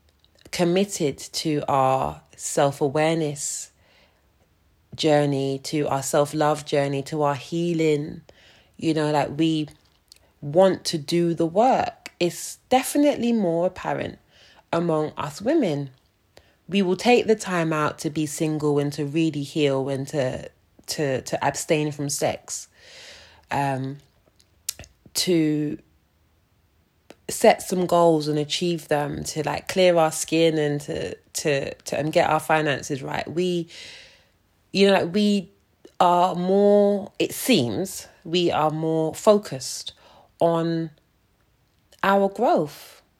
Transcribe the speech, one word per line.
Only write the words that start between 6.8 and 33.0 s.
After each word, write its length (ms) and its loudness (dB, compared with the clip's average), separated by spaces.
to 180 -4
our 120 2
healing. 840 -2
You 160 -2
know, 180 0
like, 280 0
we 300 0
want 420 2
to 140 -4
do 340 0
the 140 0
work. 720 0
It's 400 -4
definitely 640 2
more 340 2
apparent 520 -6
among 440 0
us 260 -10
women. 480 0
We 140 2
will 140 0
take 300 4
the 80 2
time 380 -2
out 280 -2
to 100 -4
be 160 -4
single 520 -2
and 140 -2
to 120 -6
really 380 -2
heal 460 0
and 200 -4
to, 400 -4
to, 360 -2
to 220 -6
abstain 460 -2
from 180 -6
sex, 600 -6
um, 480 -4
to 640 0
set 340 4
some 240 -2
goals 420 4
and 100 0
achieve 480 -4
them, 380 -4
to, 180 -6
like, 240 -6
clear 300 4
our 160 4
skin 460 2
and 240 0
to, 340 -8
to, 420 -2
to, 240 -6
um, 120 -2
get 200 2
our 100 2
finances 640 -2